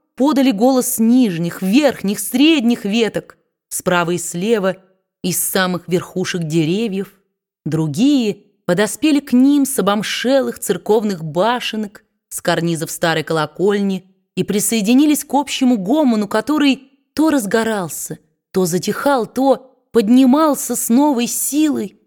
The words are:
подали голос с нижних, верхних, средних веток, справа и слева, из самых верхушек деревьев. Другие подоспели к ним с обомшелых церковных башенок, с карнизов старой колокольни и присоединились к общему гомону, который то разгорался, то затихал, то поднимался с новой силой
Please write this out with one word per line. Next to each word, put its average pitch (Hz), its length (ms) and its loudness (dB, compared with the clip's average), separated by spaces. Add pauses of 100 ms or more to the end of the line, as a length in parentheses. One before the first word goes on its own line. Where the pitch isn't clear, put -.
(140)
подали 269 380 2
голос 247 420 2
с - 60 -6
нижних, 220 600 2
верхних, 208 600 0
средних 247 640 2
веток, 202 520 -4 (320)
справа 175 440 -2
и 175 60 -2
слева, 190 580 -2 (480)
из 175 180 -4
самых 185 460 -2
верхушек 175 560 -4
деревьев. 185 760 -2 (440)
Другие 180 800 0 (200)
подоспели 214 540 0
к 277 140 -4
ним 277 340 4
с - 140 -6
обомшелых 220 800 -2
церковных 202 640 -2
башенок, 208 800 -4 (240)
с - 120 -12
карнизов 165 520 -2
старой 160 320 -2
колокольни 185 920 -2 (220)
и 180 80 -2
присоединились 233 800 2
к - 100 -6
общему 262 420 0
гомону, 214 520 0
который 277 640 0 (200)
то 311 180 2
разгорался, 214 920 -2 (320)
то 185 140 0
затихал, 208 600 -2
то - 640 -2
поднимался 254 840 4
с - 120 -6
новой 240 380 2
силой 262 800 -2